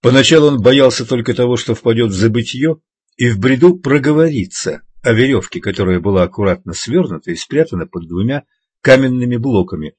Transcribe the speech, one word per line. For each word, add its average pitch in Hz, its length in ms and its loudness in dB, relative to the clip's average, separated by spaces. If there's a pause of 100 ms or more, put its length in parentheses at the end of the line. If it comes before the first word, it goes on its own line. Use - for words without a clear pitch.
Поначалу 139 460 4
он 135 140 0
боялся 127 440 4
только 120 280 -4
того, 123 240 0
что 117 180 -4
впадёт 113 360 0
в - 20 -6
забытьё 120 680 -2 (340)
и 123 140 0
в 101 100 -2
бреду 135 380 4
проговорится 147 1040 -2 (180)
о 117 120 0
верёвке, 117 460 0
которая 92 400 -2
была 92 240 0
аккуратно 90 500 -4
свёрнута 113 580 -4
и 82 40 -6
спрятана 107 520 -4
под 85 200 -12
двумя 110 360 -4 (380)
каменными 127 560 2
блоками 95 600 -4